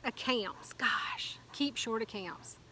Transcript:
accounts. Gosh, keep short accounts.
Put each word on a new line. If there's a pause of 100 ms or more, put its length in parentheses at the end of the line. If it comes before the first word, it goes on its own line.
accounts.
Gosh, (140)
keep
short
accounts. (140)